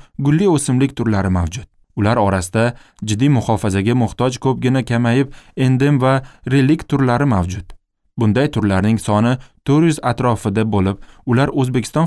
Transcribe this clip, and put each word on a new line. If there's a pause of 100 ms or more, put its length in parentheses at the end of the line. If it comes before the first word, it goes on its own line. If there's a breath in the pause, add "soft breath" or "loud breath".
(200 loud breath)
gulli
o'simlik
turlari
mavjud. (280)
Ular
orasida (280 soft breath)
jiddiy
muhofazaga
muhtoj,
ko'pgina
kamayib, (240 loud breath)
endem
va (260 loud breath)
relikt
turlari
mavjud. (520)
Bunday
turlarning
soni (280 soft breath)
to'rt
yuz
atrofida (100)
bo'lib, (280 soft breath)
ular
O'zbekiston